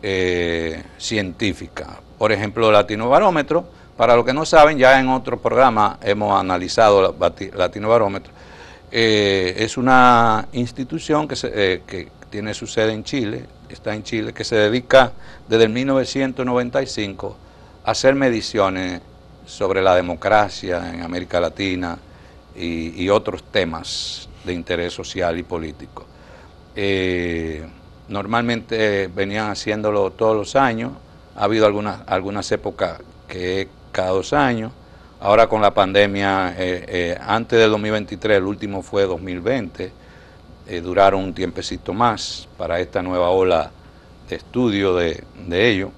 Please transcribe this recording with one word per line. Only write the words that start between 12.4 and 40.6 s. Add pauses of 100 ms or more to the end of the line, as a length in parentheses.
su
sede
en
Chile, (240)
está
en
Chile,
que
se
dedica (360)
desde
el
mil
novecientos
noventa
y
cinco (480)
a
hacer
mediciones (460)
sobre
la
democracia
en
América
Latina (560)
y,
y
otros
temas (160)
de
interés
social
y
político. (720)
Eh, (440)
normalmente
venían
haciéndolo
todos
los
años, (420)
ha
habido
algunas,
algunas
épocas (260)
que
es (220)
cada
dos
años, (500)
ahora
con
la
pandemia,
eh,
eh,
antes
del
dos
mil
veintitrés,
el
último
fue
dos
mil
veinte, (760)